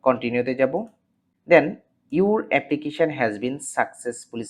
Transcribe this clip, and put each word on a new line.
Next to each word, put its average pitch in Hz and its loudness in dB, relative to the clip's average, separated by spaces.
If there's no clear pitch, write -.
কন্টিনিউতে 123 0
যাব। 135 0
Then 160 8
your 202 2
application 147 -2
has 131 -2
been 113 -6
successfully 117 -8